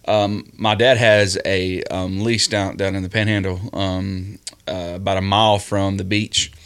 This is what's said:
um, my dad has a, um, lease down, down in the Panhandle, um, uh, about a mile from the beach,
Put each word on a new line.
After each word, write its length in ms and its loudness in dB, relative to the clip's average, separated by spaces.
um, 500 0
my 180 2
dad 240 4
has 480 4
a, 380 0
um, 360 -4
lease 280 0
down, 280 -2
down 200 -2
in 80 -4
the 40 -6
Panhandle, 520 0
um, 680 -4
uh, 300 -8
about 200 -2
a 60 0
mile 380 4
from 360 -2
the 80 -4
beach, 460 -2